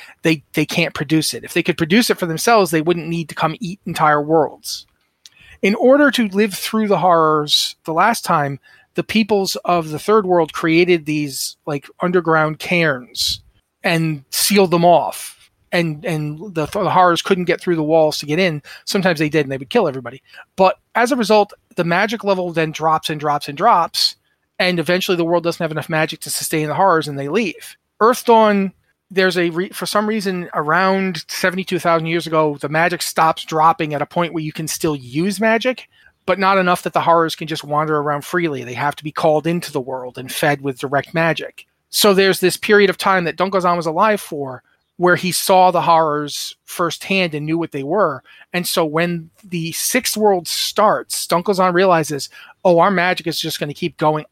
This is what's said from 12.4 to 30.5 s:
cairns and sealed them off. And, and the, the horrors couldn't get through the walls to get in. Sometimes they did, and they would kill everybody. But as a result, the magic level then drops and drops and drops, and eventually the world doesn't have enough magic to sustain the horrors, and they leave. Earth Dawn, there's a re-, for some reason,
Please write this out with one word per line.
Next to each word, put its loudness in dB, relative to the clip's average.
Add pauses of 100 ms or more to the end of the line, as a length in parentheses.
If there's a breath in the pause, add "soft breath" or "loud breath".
cairns -2 (400)
and -2
sealed 2
them 4
off. 0 (200)
And, -2
and -6 (160)
the, -2
the -4
horrors 4
couldn't 0
get -2
through -2
the -2
walls 2
to -10
get -2
in. 0 (220 loud breath)
Sometimes 0
they 0
did, 2
and -4
they -6
would -12
kill 2
everybody. -8 (320 loud breath)
But 2 (160)
as 0
a 0
result, 2 (220)
the 0
magic -2
level -2
then -2
drops -2
and -6
drops -2
and -10
drops, 0 (420)
and 0
eventually 0
the 0
world 0
doesn't -4
have -4
enough -8
magic -2
to -10
sustain -4
the -4
horrors, 2
and -6
they -6
leave. -4 (220)
Earth 2
Dawn, 4 (380)
there's 2
a 0
re-, -4
for -10
some 0
reason, -4